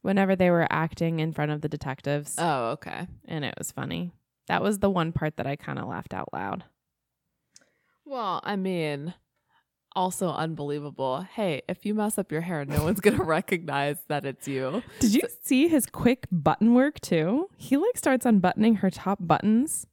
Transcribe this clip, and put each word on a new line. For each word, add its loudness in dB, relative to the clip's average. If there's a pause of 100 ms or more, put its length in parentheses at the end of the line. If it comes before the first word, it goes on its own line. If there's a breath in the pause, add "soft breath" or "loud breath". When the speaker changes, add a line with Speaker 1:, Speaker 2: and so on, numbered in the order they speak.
Speaker 1:
Whenever 4
they 4
were 4
acting 0
in -2
front -2
of -4
the -6
detectives. -6
Speaker 2:
Oh, 0
okay. -10 (180)
Speaker 1:
And -6
it -8
was -10
funny. -8 (340)
That 0
was 0
the 2
one 0
part -4
that -6
I -4
kinda -10
laughed -10
out -8
loud. -8 (1400 soft breath)
Speaker 2:
Well, -4
I -2
mean, -2 (800)
also -2
unbelievable. -4
Hey, -4
if -8
you 0
mess -2
up -4
your -2
hair, -4
no 0
one's 0
gonna 4
<laughs> -
recognize -2 (100)
that -4
it's -8
you. -4 (160)
Speaker 1:
Did 6
you 6
Speaker 2:
So -4 (160)
Speaker 1:
see 4
his 4
quick 0
button 4
work 4
too? 0
He, 0
like, 0
starts 2
unbuttoning 4
her 2
top -4
buttons. 2